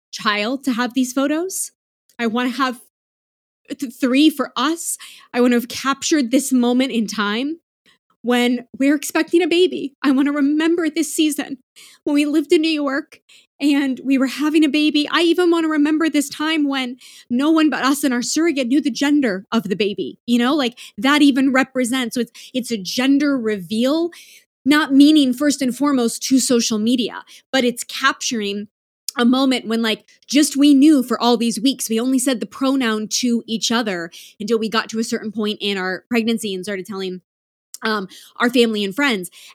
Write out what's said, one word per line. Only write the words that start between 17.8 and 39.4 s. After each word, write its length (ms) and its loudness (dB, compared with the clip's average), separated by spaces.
us 200 0
and 100 0
our 80 -2
surrogate 460 -2
knew 120 2
the 100 -2
gender 640 0
of 120 0
the 120 -4
baby, 500 -4
you 120 2
know, 160 2
like, 240 -2
that 240 4
even 300 4
represents. 600 -2
So 60 -2
it's, 340 -10
it's 160 -4
a 80 -2
gender 600 0
reveal, 720 -2
not 260 2
meaning 400 6
first 300 0
and 120 -2
foremost 500 0
to 140 2
social 400 0
media, 460 -2
but 140 2
it's 200 -2
capturing 840 -4
a 80 2
moment 420 2
when, 140 -2
like, 260 -2
just 300 2
we 180 6
knew 280 6
for 160 -2
all 200 4
these 200 -2
weeks. 300 -2
We 100 0
only 200 0
said 220 0
the 60 -8
pronoun 600 -2
to 380 -2
each 260 -4
other 380 -2
until 200 -2
we 100 -4
got 220 -4
to 80 -6
a 60 -2
certain 280 -6
point 300 -4
in 160 -2
our 320 -6
pregnancy 440 -2
and 80 -8
started 220 -8
telling, 380 -8
um, 260 -4
our 140 0
family 340 2
and 100 -6
friends. 360 -4